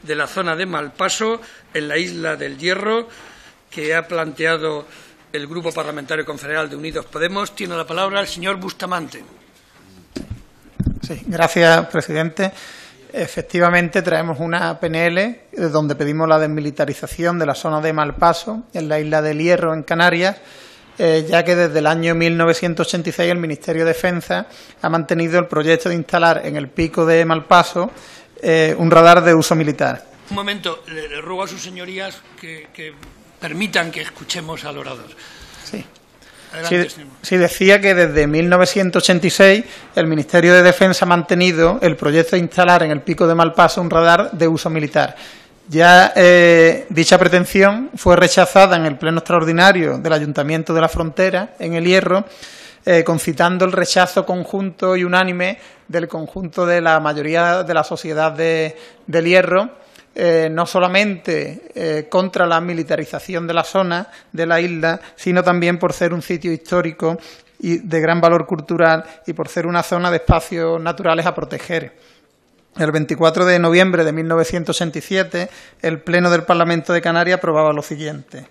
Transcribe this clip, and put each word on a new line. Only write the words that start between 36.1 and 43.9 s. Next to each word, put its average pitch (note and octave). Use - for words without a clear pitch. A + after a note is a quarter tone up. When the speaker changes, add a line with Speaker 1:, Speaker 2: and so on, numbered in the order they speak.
Speaker 1:
Adelante, E3+
Speaker 2:
Sí, -
Speaker 1:
señor. D3
Speaker 2:
sí, -
decía F#3+
que G3
desde D#3
mil D#3+
novecientos F3+
ochenta F3
y -
seis G3
el E3+
Ministerio E3
de F3+
Defensa F3+
ha F3
mantenido F3
el D#3+
proyecto D#3+
de F3
instalar F3
en D#3
el D3
pico E3+
de E3
Malpaso E3
un E3+
radar E3+